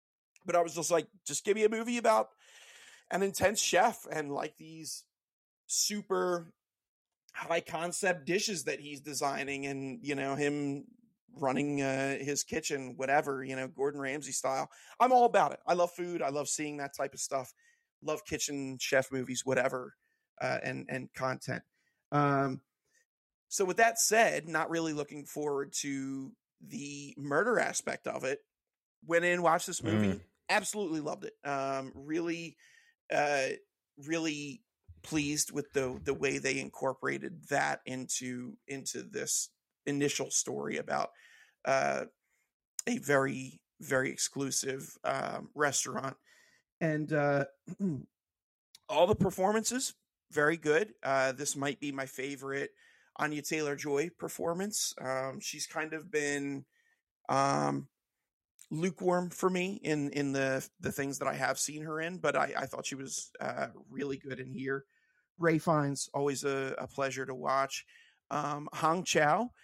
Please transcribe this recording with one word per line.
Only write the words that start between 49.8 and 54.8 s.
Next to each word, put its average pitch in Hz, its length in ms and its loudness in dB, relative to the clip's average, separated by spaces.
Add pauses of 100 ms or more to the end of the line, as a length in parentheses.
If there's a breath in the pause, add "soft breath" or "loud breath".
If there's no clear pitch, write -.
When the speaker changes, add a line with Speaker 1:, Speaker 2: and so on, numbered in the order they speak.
Speaker 1:
very 156 240 4
good. 160 380 2 (100)
Uh, 135 260 2
this 139 240 -6
might 139 240 -4
be 143 140 -6
my 135 140 -6
favorite 139 640 -6 (480 soft breath)
Anya 151 220 -2
Taylor-Joy 147 760 -2
performance. 175 840 -4